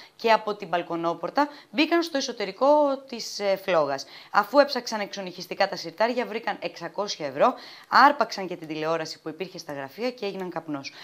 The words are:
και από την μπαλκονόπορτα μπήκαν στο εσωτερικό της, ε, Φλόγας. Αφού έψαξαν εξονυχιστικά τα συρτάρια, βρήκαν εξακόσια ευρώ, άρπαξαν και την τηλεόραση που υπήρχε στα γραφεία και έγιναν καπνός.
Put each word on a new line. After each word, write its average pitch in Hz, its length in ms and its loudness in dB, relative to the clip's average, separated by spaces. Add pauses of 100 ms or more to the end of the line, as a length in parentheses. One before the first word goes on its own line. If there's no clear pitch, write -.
(160)
και 226 160 2
από 214 240 2
την 202 120 -12
μπαλκονόπορτα 170 800 -2 (220)
μπήκαν 320 340 2
στο 330 140 -4
εσωτερικό 233 500 -2 (400)
της, - 320 -10
ε, 196 160 2 (100)
Φλόγας. 143 400 2 (260)
Αφού 214 280 2
έψαξαν 240 400 2
εξονυχιστικά 190 720 -4
τα 190 60 -6
συρτάρια, 226 500 -2
βρήκαν 208 340 -6
εξακόσια 170 680 -6
ευρώ, 165 260 2 (340)
άρπαξαν 220 600 4
και 175 80 -6
την 160 120 -12
τηλεόραση 156 540 -2
που 160 80 -10
υπήρχε 175 280 -10
στα 151 160 -10
γραφεία 139 380 -6
και 247 140 -8
έγιναν 190 240 -6
καπνός. 147 420 -8 (120)